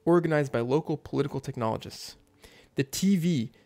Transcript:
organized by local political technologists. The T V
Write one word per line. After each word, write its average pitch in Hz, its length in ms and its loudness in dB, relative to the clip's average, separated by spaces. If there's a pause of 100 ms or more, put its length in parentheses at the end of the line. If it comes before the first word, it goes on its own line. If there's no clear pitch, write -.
organized 160 460 2
by 120 100 0
local 143 360 0
political 139 420 -4
technologists. 113 800 -6 (580)
The 143 80 0
T 190 340 2
V 160 360 0 (140)